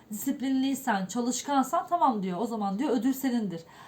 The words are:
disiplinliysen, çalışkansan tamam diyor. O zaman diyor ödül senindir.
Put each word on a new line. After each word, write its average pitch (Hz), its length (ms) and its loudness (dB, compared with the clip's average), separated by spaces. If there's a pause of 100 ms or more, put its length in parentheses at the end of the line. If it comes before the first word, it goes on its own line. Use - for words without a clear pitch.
disiplinliysen, 262 960 0
çalışkansan 254 840 0
tamam 277 360 2
diyor. 180 180 -2
O 240 40 0
zaman 208 340 -2
diyor 302 100 0
ödül 254 240 2
senindir. 220 480 -2 (260)